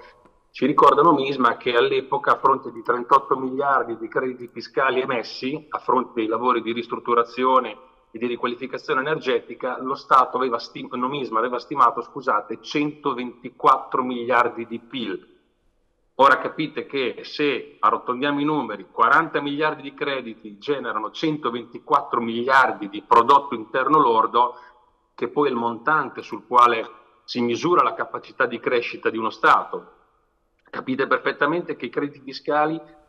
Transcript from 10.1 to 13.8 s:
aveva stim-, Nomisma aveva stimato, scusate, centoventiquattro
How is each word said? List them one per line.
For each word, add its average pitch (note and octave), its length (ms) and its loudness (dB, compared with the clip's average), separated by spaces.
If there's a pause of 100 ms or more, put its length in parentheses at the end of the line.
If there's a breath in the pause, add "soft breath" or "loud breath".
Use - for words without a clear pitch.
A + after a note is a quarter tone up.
aveva B2 220 0
stim-, C3+ 340 -12
Nomisma B2+ 460 -2
aveva B2 180 -2
stimato, A#2+ 460 2
scusate, A#2 580 -4
centoventiquattro C3+ 1400 -2